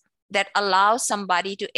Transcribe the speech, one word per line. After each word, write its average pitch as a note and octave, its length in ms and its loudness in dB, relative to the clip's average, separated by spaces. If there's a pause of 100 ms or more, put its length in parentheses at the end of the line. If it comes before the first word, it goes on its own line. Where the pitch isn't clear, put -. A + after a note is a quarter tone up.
(300)
that G3 260 -2
allow G3+ 420 4
somebody G3 580 -2
to G3+ 220 -8